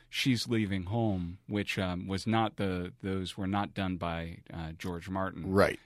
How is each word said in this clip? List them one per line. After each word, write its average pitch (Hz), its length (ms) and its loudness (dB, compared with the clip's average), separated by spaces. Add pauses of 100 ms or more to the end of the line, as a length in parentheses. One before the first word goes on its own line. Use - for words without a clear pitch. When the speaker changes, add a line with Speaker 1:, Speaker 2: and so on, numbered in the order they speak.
(120)
Speaker 1:
She's 123 360 2
Leaving 101 360 2
Home, 95 640 0
which, 104 320 -2
um, 92 280 -2
was 95 200 -2
not 110 300 2
the, 90 440 -2
those 95 340 -4
were 98 120 -4
not 101 260 0
done 92 240 -2
by, 82 400 -4 (160)
uh, 82 240 -8
George 87 320 -6
Martin. 95 420 -2
Speaker 2:
Right. 95 340 6